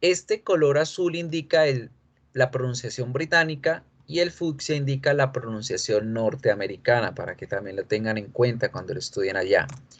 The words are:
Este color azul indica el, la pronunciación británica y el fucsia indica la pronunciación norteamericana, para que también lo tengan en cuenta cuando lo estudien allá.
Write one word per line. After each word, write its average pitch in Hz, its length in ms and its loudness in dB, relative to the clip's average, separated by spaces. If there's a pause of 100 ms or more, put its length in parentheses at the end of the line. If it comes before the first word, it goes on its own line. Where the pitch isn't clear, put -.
Este 180 420 0
color 151 340 4
azul 160 380 0
indica 165 500 2
el, 127 240 0 (440)
la 127 180 2
pronunciación 123 600 -4
británica 160 720 0 (220)
y 156 140 -4
el 175 120 2
fucsia 156 440 -4
indica 139 380 0
la 139 180 2
pronunciación 110 800 -2
norteamericana, 107 1000 0
para 90 200 -8
que - 120 -14
también 98 280 -6
lo 98 80 -4
tengan 110 340 -2
en 104 100 -8
cuenta 117 440 0
cuando 92 220 -8
lo 92 60 -6
estudien 98 360 -4
allá. 92 320 2 (320)